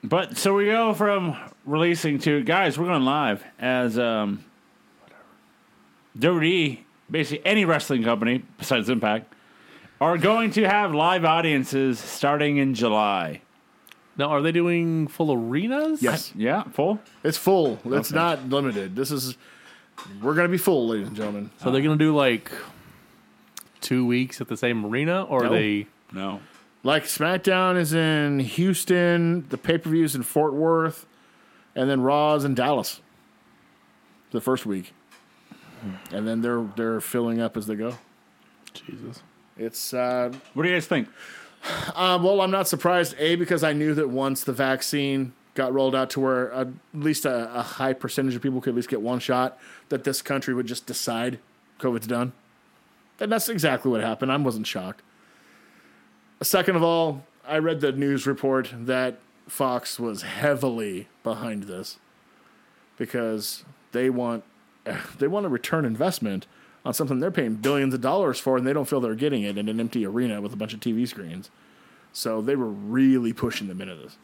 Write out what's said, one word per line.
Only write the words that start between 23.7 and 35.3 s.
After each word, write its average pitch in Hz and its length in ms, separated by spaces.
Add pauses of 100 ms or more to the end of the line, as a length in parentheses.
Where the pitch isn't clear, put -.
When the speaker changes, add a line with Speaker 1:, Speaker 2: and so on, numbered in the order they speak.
Speaker 2:
two 127 260
weeks 123 360
at 117 60
the 117 80
same 117 280
arena, 151 400
or 127 200
Speaker 3:
No. 120 60
Speaker 2:
they 107 360 (260)
Speaker 1:
No. 98 280 (440)
Speaker 3:
Like, 151 220
SmackDown 185 680
is 160 180
in 151 460
Houston, 170 1080
the 135 100
pay-per-view's 160 560
in 123 80
Fort 147 300
Worth, 160 540 (680)
and 131 160
then 131 120
Raw's 147 420
in 139 100
Dallas 127 460 (1300)
the 117 80
first 131 260
week. 95 260 (1200)